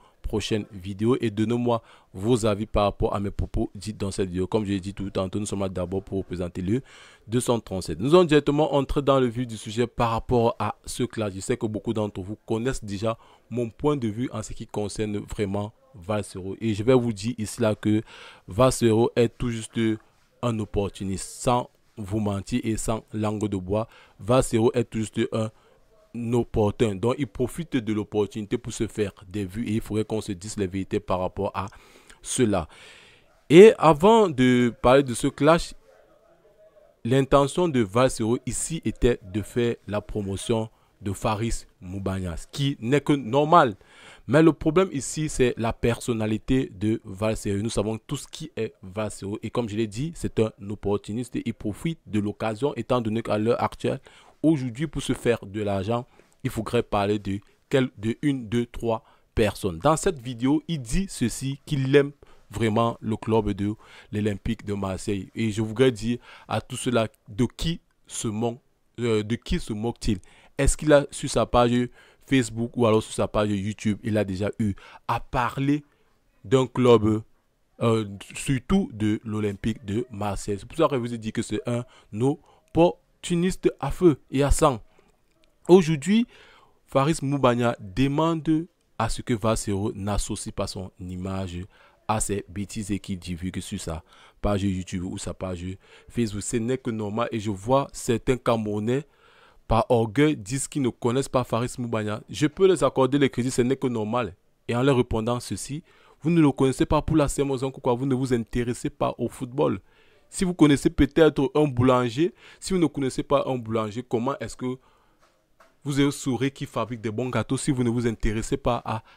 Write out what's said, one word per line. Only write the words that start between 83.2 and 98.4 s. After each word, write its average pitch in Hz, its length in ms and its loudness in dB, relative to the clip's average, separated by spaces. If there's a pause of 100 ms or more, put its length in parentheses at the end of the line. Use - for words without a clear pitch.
à 139 100 -4
feu 165 300 4 (120)
et 135 120 2
à 139 80 4
sang. 135 300 4 (880)
Aujourd'hui, 170 580 6 (600)
Faris 143 340 0
Moubania 123 580 2
demande 151 880 0 (300)
à 113 100 -2
ce - 140 -6
que 123 120 -4
Valsero 107 600 -2
n'associe 101 600 -6
pas 101 140 -4
son 95 320 -12
image 92 600 -8 (460)
à 110 140 0
ces 101 300 -4
bêtises 101 420 -8
et 98 80 -2
qu'il 98 180 -8
divulgue 90 440 -8
sur 98 180 -8
sa 80 240 -8 (380)
page 101 220 0
YouTube 92 420 -4
ou 98 120 -8
sa 90 160 -8
page 92 320 -8 (440)
Facebook. 104 340 -4
Ce - 140 -2
n'est 120 200 -2
que 127 140 -6
normal 110 400 -4
et 117 80 -4
je 104 100 -4
vois 110 440 0
certains 123 420 -2
Camerounais, 113 680 0 (640)